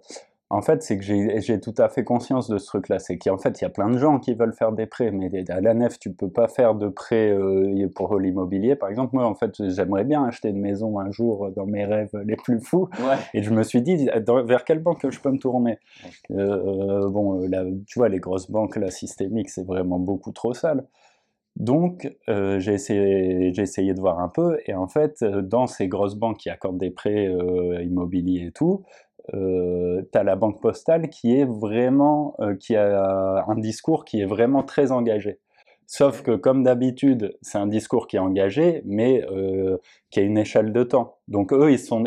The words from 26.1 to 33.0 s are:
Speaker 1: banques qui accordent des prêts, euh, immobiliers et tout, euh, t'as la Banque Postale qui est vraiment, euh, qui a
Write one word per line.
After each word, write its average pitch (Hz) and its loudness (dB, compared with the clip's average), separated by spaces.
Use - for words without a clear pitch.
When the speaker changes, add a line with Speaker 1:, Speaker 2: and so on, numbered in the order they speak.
Speaker 1:
banques 107 -4
qui - -10
accordent 90 -6
des 92 -2
prêts, 104 -2
euh, 90 -2
immobiliers 87 -2
et 82 -12
tout, 190 -2
euh, 90 -2
t'as 110 4
la 98 2
Banque 104 0
Postale 160 0
qui 120 0
est 139 4
vraiment, 131 2
euh, 101 -2
qui 110 -2
a 95 2